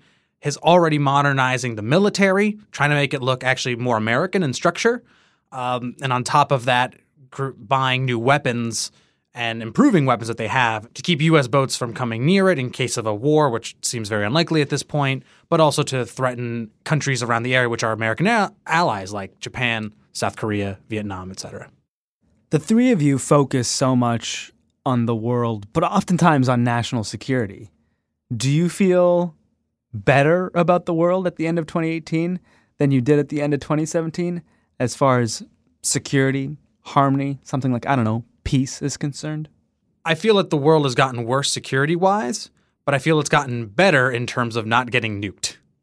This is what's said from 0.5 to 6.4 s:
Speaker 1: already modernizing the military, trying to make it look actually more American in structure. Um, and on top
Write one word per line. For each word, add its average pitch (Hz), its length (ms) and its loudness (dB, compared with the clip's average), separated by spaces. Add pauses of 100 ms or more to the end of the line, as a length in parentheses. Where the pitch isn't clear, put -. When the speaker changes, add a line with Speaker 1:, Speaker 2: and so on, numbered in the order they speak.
Speaker 1:
already 160 420 4
modernizing 135 760 2
the 104 60 -6
military, 196 800 2 (120)
trying 147 200 0
to 147 40 2
make 143 200 0
it 131 80 -6
look 127 200 -2
actually 127 320 -2
more 120 220 0
American 131 460 0
in 131 100 -2
structure. 233 480 0 (500)
Um, 123 520 -6
and 131 100 -2
on 123 100 0
top 143 280 2